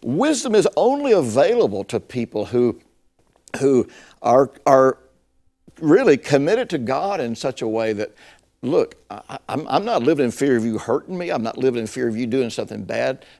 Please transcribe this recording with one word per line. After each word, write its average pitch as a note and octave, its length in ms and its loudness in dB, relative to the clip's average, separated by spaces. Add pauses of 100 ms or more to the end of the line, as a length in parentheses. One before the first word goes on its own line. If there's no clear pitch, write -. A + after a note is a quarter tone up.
Wisdom A3+ 540 -2
is G#3 120 6 (100)
only C4+ 340 2
available C#3+ 760 2
to A2+ 140 -4
people G#2+ 460 -6
who, A#2+ 340 0 (800)
who C#3 280 2 (340)
are, B2 300 4 (140)
are C3 320 4 (840)
really D#3+ 360 6
committed D#3 540 0
to E3+ 60 -4
God D3+ 420 -4
in A#2 160 -6
such - 260 -8
a A#2+ 60 -4
way A2 260 -2
that, G#2 200 -8 (480)
"Look, C#3 340 -2 (140)
I, - 300 -16 (100)
I'm, C#3 180 -6
I'm - 180 -2
not G3+ 180 -2
living C#3+ 220 2
in A#2 60 -2
fear C#3 240 0
of A2+ 100 -2
you A2 120 -2
hurting D#3 400 -4
me. F3 120 -8
I'm C#3 140 -4
not A2+ 140 -8
living A#2+ 240 -2
in A2 60 -8
fear B2+ 200 -6
of A2 100 -4
you B2 100 -6
doing A#2+ 220 -2
something G#2+ 340 -8
bad. A#2+ 420 -6 (140)